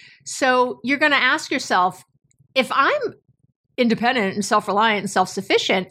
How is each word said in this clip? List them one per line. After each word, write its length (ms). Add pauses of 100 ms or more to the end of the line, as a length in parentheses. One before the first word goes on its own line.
(240)
So 600
you're 140
gonna 180
ask 340
yourself, 540 (500)
"If 180
I'm 420 (640)
independent 580
and 100
self-reliant 560
and 100
self-sufficient, 800